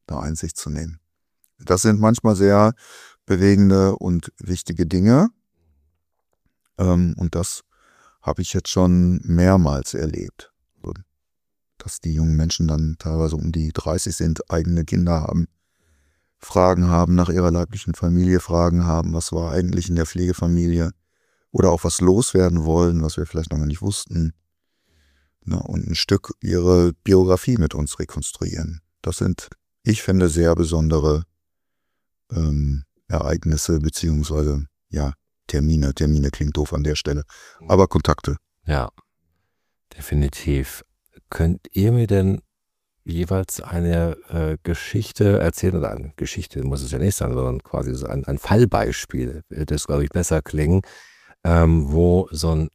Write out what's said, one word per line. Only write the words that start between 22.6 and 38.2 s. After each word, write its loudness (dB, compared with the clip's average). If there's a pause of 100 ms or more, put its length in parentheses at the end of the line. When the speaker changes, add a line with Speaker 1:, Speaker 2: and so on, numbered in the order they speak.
Speaker 1:
wollen, 2
was -4
wir -6
vielleicht -8
noch -4
gar -2
nicht -6
wussten. -4 (1120)
Na, -4
und -8
ein -4
Stück -2
ihre 2 (120)
Biografie 4
mit 0
uns -6
rekonstruieren. -8 (180)
Das -6
sind, -4 (340)
ich 0
finde, 2
sehr 2
besondere, 0 (1080)
ähm, -2 (220)
Ereignisse -2
beziehungsweise, -2 (240)
ja, -4 (320)
Termine. 0
Termine 0
klingt -6
doof -4
an -2
der -2
Stelle, -6 (420)
aber 4
Kontakte. -2 (300)